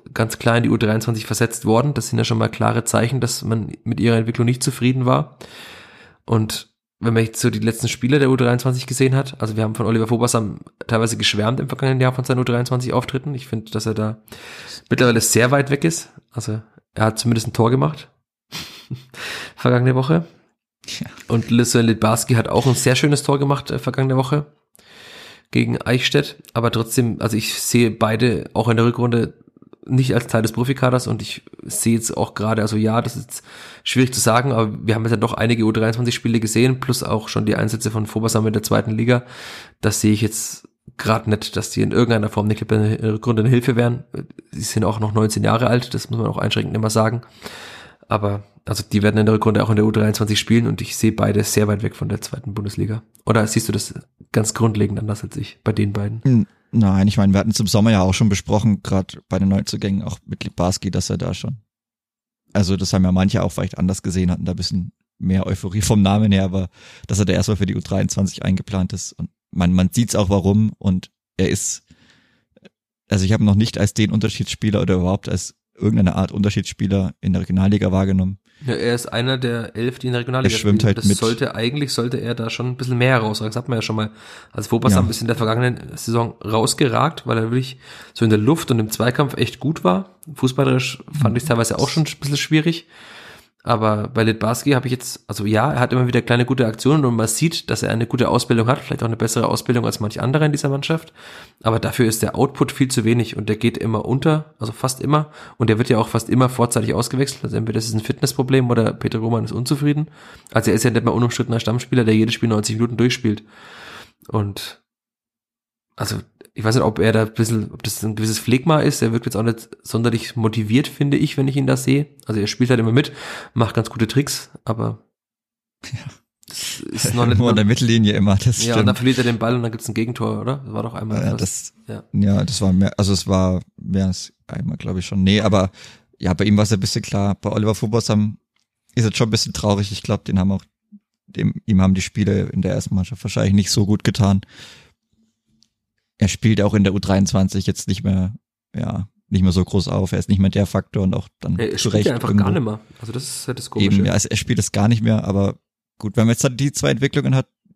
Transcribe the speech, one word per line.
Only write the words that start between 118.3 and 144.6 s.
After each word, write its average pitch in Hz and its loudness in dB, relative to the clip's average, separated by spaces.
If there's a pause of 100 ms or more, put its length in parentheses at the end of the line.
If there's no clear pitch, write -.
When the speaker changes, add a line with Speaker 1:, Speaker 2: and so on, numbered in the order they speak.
Speaker 1:
Phlegma 151 2
ist. 143 0
Er 117 2
wirkt 117 -2
jetzt - -6
auch 104 0
nicht 113 -2 (120)
sonderlich 113 -2
motiviert, 110 2
finde 143 0
ich, 151 0
wenn 135 2
ich 135 -2
ihn 135 0
da 131 2
sehe. 139 0 (180)
Also 110 -2
er 104 -2
spielt 123 0
halt 123 4
immer 113 2
mit, 143 2 (440)
macht 117 0
ganz 110 -2
gute 110 -2
Tricks, - -2 (160)
aber 113 -4 (880)
Speaker 2:
Ja. - -10 (480)
Speaker 1:
das - -10
ist - -6
noch 120 2
nicht 113 4
Speaker 2:
Irgendwo 120 4
Speaker 1:
mal 120 4
Speaker 2:
in 104 4
der 107 4
Mittellinie 113 4
immer, 101 4
das 117 2
Speaker 1:
Ja, 113 -2
Speaker 2:
stimmt. 117 2
Speaker 1:
und 104 4
dann - 2
verliert 127 2
er 127 2
den 117 0
Ball 117 0
und 120 -2
dann 113 -4
gibt's - -10
ein 110 -4
Gegentor, 110 -2
oder? 131 -4
Das 127 -14
war 110 -4
doch 113 -8
einmal 110 -4
Speaker 2:
Ja, - 0
Speaker 1:
fast. 117 -2
Speaker 2:
das, - -6 (160)
Speaker 1:
Ja. 107 -14
Speaker 2:
ja, 98 2
das - -2
war 95 4
mehr, 95 2
also 101 2
es - -4
war 92 2 (160)
mehr 95 -2
als - -6 (120)
einmal, - -8
glaub 92 -6
ich 90 -6
schon. 95 0
Nee, 101 4
aber 98 2 (480)
ja, 92 0
bei 95 0
ihm 104 4
war's 104 2
ein 98 0
bisschen 107 -4
klar. 101 -2
Bei - -6
Oliver 107 0
Fuhrbassam 107 0 (580)
ist 113 2
es 104 -2
schon 117 2
ein 107 -6
bisschen 113 -2
traurig. 101 0
Ich - -10
glaub, - -4
den 98 0
haben 95 2
auch, 95 -4 (640)
dem, - -2 (100)
ihm 95 4
haben 95 4
die 92 0
Spiele 98 -2
in 95 -4
der 92 -2
ersten - -4
Mannschaft - -4
wahrscheinlich 104 0
nicht 101 2
so 104 2
gut 104 0
getan. 98 2 (1800)